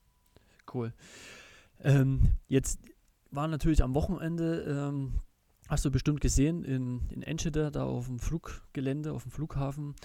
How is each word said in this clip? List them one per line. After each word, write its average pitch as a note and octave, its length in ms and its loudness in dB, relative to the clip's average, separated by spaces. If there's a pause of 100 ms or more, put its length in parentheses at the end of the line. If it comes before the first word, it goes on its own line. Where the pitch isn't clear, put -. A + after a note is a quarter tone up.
(720)
Cool. A#2 200 -4 (880)
Ähm, C3+ 400 6 (260)
jetzt - 320 0 (520)
war D3 160 -4
natürlich D#3 360 4
am C3 100 0
Wochenende, E3 760 0
ähm, C#3+ 520 -2 (500)
hast D3 160 0
du C#3 60 0
bestimmt C#3 300 0
gesehen, D3 420 4
in, B2+ 460 -2
in - 140 -8
Enschede, D3+ 480 -2
da C#3 120 -4
auf B2+ 240 -4
dem B2 120 -6
Fluggelände, D3+ 920 -4
auf B2 100 -8
dem B2+ 80 -12
Flughafen, C#3+ 720 -6